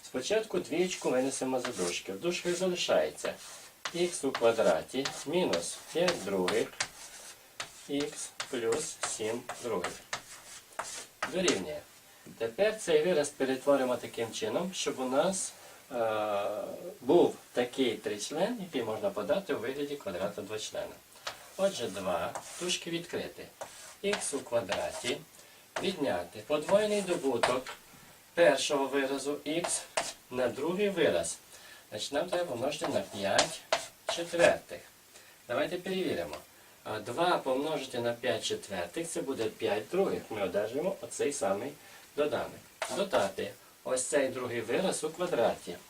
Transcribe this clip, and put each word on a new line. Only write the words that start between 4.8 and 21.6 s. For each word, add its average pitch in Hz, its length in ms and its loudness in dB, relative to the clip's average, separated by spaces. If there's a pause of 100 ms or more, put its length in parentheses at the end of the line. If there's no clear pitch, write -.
мінус 160 520 0 (160)
п'ять 175 320 2
других 98 420 2 (1200)
ікс 147 400 -4 (200)
плюс 135 460 -2 (120)
сім 113 340 -4 (220)
других 98 280 -2 (1400)
дорівнює. 151 460 2 (580)
Тепер 185 400 2
цей 156 280 4
вираз 151 240 4
перетворимо 131 680 2
таким 117 360 -6
чином, 185 420 -2
щоб 131 260 -4
у 127 60 -2
нас, 160 480 2 (380)
е, 107 500 0 (600)
був 139 340 6 (180)
такий 123 420 2
тричлен, 214 640 -2
який 143 220 -2
можна 110 260 -2
подати 160 440 0
у 117 60 -2
вигляді 143 360 -4
квадрата 170 460 -4
двочлена. - 540 -8 (600)
Отже, 190 300 2